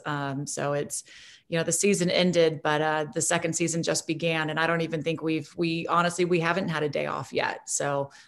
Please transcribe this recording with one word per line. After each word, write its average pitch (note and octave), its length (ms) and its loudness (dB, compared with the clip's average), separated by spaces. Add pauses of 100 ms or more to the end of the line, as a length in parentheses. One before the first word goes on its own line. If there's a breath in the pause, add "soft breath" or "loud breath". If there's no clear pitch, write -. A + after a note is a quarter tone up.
Um, C#3+ 400 -4
so C#3+ 280 -4
it's, - 300 -4 (460 loud breath)
you E3 80 -2
know, E3 60 0
the E3 80 -2
season F3+ 400 2
ended, E3 520 4
but, D3+ 180 2
uh, D#3 300 0
the D#3+ 120 -2
second E3+ 300 0
season E3 280 0
just D#3+ 240 0
began. D#3+ 460 -2
And D#3 80 -4
I D#3+ 80 2
don't E3 140 2
even D#3+ 200 -2
think D#3 220 -2
we've, D#3 340 -2
we E3 300 -2
honestly, F3 380 2
we F3 140 4
haven't E3+ 300 0
had D3+ 140 0
a D3+ 60 0
day D3 180 -2
off D3 260 -6
yet. - 340 -2
So, C#3+ 440 -2 (160 soft breath)